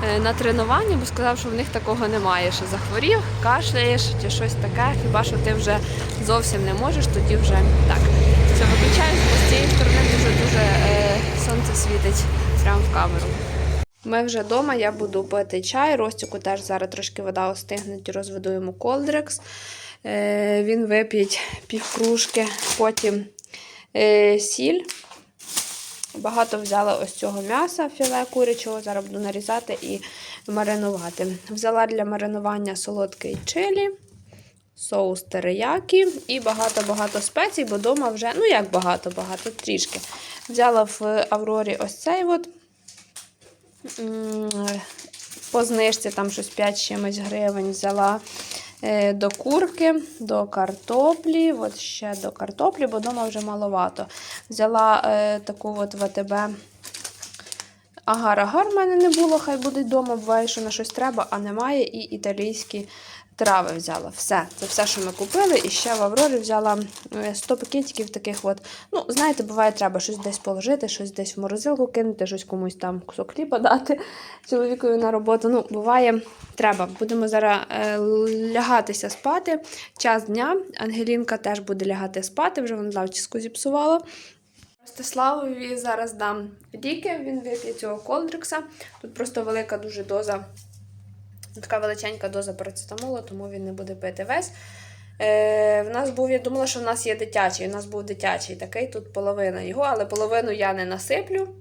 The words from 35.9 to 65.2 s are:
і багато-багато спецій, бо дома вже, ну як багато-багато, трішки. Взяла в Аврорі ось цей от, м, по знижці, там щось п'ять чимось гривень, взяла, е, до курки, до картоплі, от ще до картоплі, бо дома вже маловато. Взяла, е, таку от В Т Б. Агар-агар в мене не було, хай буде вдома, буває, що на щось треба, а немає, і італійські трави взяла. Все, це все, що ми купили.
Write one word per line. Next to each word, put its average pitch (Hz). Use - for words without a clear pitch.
і 254
багато-багато 214
спецій, 330
бо 208
дома 247
вже, 220
ну 214
як 220
багато-багато, 185
трішки. -
Взяла 240
в 214
Аврорі 214
ось 202
цей 359
от, 349
м, 220
по 240
знижці, 220
там 196
щось 202
п'ять 202
чимось 202
гривень, 202
взяла, 196
е, 208
до 202
курки, 320
до 214
картоплі, 302
от 220
ще -
до 196
картоплі, 285
бо 220
дома 233
вже 214
маловато. 202
Взяла, 220
е, 208
таку 208
от 202
В 202
Т 196
Б. 202
Агар-агар 220
в 415
мене 370
не 349
було, 320
хай 285
буде 269
вдома, 247
буває, 226
що 226
на 220
щось 220
треба, 247
а 202
немає, 233
і -
італійські 208
трави 190
взяла. 165
Все, 185
це 196
все, 208
що 202
ми 185
купили. 320